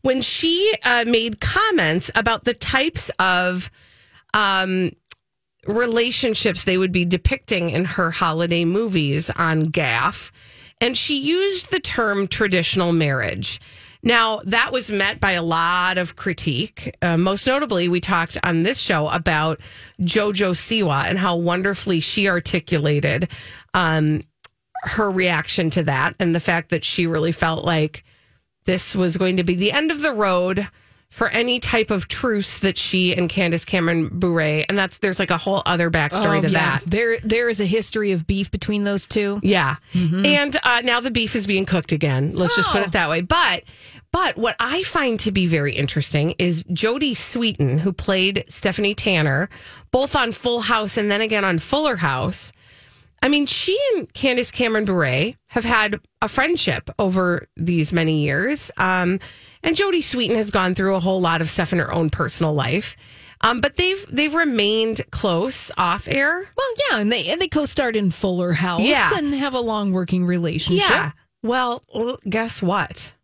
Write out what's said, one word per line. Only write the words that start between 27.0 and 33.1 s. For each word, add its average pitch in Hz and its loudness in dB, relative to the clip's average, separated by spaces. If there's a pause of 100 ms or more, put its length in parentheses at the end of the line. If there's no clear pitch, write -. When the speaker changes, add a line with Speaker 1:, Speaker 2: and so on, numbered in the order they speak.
Speaker 1:
really 165 0
felt 165 -2
like 156 0 (640)
this 180 -2
was 180 0
going 185 0
to 180 0
be 180 2
the 202 0
end 302 0
of 294 -2
the 302 0
road 190 0 (420)
for - -2
any 240 0
type 220 0
of 190 -2
truce 214 -2
that 190 0
she 180 0